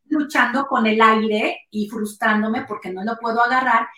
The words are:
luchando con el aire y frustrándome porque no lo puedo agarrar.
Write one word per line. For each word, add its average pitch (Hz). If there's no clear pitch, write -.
luchando 269
con 247
el 220
aire 220
y 214
frustrándome 220
porque 190
no 185
lo 226
puedo 226
agarrar. 247